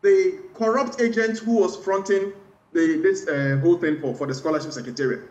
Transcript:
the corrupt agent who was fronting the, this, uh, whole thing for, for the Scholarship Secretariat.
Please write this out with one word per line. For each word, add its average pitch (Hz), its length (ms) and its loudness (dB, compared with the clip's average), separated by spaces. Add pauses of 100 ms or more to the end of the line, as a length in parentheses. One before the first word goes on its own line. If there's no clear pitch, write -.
the 190 380 4 (160)
corrupt 240 440 0
agent 220 400 0
who 226 180 0
was 190 180 2
fronting 196 580 -2 (380)
the, 160 320 2
this, 190 240 0
uh, 139 340 0
whole 170 160 4
thing 151 220 -2
for, 127 160 -4
for 143 100 -6
the 135 80 -4
Scholarship 156 380 -4
Secretariat. 123 480 -4 (120)